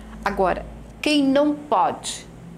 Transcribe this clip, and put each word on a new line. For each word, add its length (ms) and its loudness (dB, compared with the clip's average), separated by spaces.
Agora, 420 0
quem 240 4
não 300 4
pode 720 -2